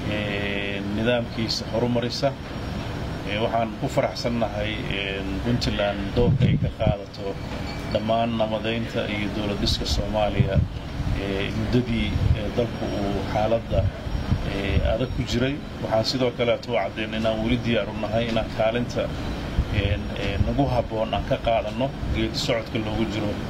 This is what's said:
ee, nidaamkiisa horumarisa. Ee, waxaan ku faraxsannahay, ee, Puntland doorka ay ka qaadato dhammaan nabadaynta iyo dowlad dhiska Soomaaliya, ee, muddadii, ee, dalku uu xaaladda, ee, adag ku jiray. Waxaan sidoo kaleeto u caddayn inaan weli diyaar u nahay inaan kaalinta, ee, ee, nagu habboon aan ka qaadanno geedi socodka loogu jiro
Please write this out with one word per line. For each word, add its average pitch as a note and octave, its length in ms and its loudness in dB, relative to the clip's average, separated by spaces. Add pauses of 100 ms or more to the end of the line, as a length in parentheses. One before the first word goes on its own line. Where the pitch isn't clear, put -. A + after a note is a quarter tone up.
ee, G2+ 760 -2 (120)
nidaamkiisa A2+ 760 0
horumarisa. A#2+ 640 0 (880)
Ee, G#2 160 -2
waxaan A2+ 380 2
ku C#3 120 -2
faraxsannahay, A2 840 0 (140)
ee, G2 340 -2 (180)
Puntland G#2 640 0 (120)
doorka - 320 6
ay - 120 6
ka - 200 2
qaadato G2+ 580 0 (540)
dhammaan A2+ 500 2
nabadaynta A2+ 680 0
iyo G#2 260 -2
dowlad G#2 280 -2
dhiska A2+ 260 2
Soomaaliya, G#2 680 2 (580)
ee, G2 360 -2
muddadii, A2 580 0 (280)
ee, G#2 160 -2
dalku A#2 340 -2
uu G2+ 420 -2
xaaladda, A2 520 2 (640)
ee, G2 440 0
adag A2+ 220 0
ku - 120 -2
jiray. B2 320 2 (240)
Waxaan A2 260 2
sidoo B2+ 260 2
kaleeto A#2 420 0
u - 20 0
caddayn G#2+ 400 -2
inaan A2 260 0
weli A#2 180 2
diyaar A2+ 300 2
u G2+ 120 -6
nahay A2+ 280 0
inaan A2+ 260 0
kaalinta, A2+ 480 2 (680)
ee, G2+ 280 2 (200)
ee, G2+ 200 -2
nagu A#2 280 2
habboon A2+ 480 0
aan F#2+ 100 0
ka C3 120 2
qaadanno A2+ 540 0 (220)
geedi A2 260 0
socodka A#2 400 0
loogu G#2+ 260 0
jiro G#2 260 -2 (200)